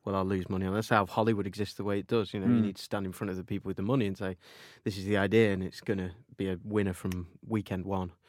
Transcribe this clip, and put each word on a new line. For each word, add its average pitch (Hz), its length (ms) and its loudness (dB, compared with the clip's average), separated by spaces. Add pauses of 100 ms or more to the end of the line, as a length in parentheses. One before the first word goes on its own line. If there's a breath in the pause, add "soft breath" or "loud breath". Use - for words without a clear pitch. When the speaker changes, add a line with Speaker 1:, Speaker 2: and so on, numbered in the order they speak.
Speaker 1:
"Well, 98 120 -2
I'll 95 80 2
lose 95 240 0
money 95 180 -2
on 95 60 0
that." 104 60 0
That's 110 100 -2
how 104 180 6
Hollywood 107 400 2
exists 98 300 -6
the 101 80 -6
way 101 160 0
it 95 80 -8
does. 113 260 0
You 104 60 -2
know, 95 80 0
you 120 120 6
Speaker 2:
Mm. - 20 6
Speaker 1:
need 101 140 -2
to - 60 -14
stand 101 240 -4
in 92 60 -6
front 101 180 -4
of 92 60 -4
the 92 80 -6
people 98 240 -6
with 95 80 -4
the 98 80 -4
money 120 220 2
and 98 120 -4
say, 92 180 -4 (460 loud breath)
"This 95 160 -4
is 95 60 -6
the 101 120 2
idea, 101 360 6
and 95 100 0
it's - 180 -8
gonna 92 360 -4 (200)
be 98 120 -2
a 92 160 -4
winner 104 280 0
from 90 360 -6 (180)
weekend 101 380 -2
one." 92 260 -2 (180 soft breath)